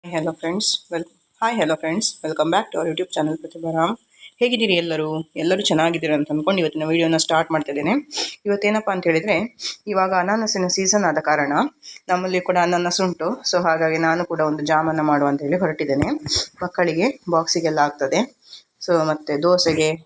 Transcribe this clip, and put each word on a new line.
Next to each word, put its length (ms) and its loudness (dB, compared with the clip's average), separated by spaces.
Hello 180 -2
friends, 360 -4
wel-, 180 -6
hi, 180 -2
hello 200 2
friends, 240 -2
welcome 300 -2
back 180 2
to 40 -6
our 140 -2
YouTube 260 -6
channel 240 -2
ಪ್ರತಿಭಾ 300 -10
ರಾಮ್. 260 0
ಹೇಗಿದ್ದೀರಿ 340 2
ಎಲ್ಲರೂ? 480 -2
ಎಲ್ಲರೂ 260 0
ಚೆನ್ನಾಗಿದ್ದೀರಾ 520 2
ಅಂತ 160 0
ಅಂದ್ಕೊಂಡು 300 0
ಇವತ್ತಿನ 240 -2
ವಿಡಿಯೋನ 320 2
ಸ್ಟಾರ್ಟ್ 360 2
ಮಾಡ್ತಾ 200 -2
ಇದ್ದೇನೆ. 200 -2
ಇವತ್ತೇನಪ್ಪ 440 0
ಅಂತ 160 -2
ಹೇಳಿದ್ರೆ, 500 0
ಇವಾಗ 280 0
ಅನಾನಸಿನ 520 0
ಸೀಸನ್ 380 0
ಆದ 200 2
ಕಾರಣ 280 2
ನಮ್ಮಲ್ಲಿ 320 0
ಕೂಡ 220 0
ಅನಾನಸ್ 380 0
ಉಂಟು. 400 -2
So 220 0
ಹಾಗಾಗಿ 360 2
ನಾನು 260 2
ಕೂಡ 160 -4
ಒಂದು 240 0
ಜಾಮನ್ನ 360 2
ಮಾಡುವ 280 2
ಅಂತ 140 -2
ಹೇಳಿ 140 0
ಹೊರಟಿದ್ದೇನೆ. 540 0
ಮಕ್ಕಳಿಗೆ 580 0
ಬಾಕ್ಸಿಗೆಲ್ಲ 480 0
ಆಗ್ತದೆ. 420 0
So 180 4
ಮತ್ತೆ 380 -2
ದೋಸೆಗೆ 500 2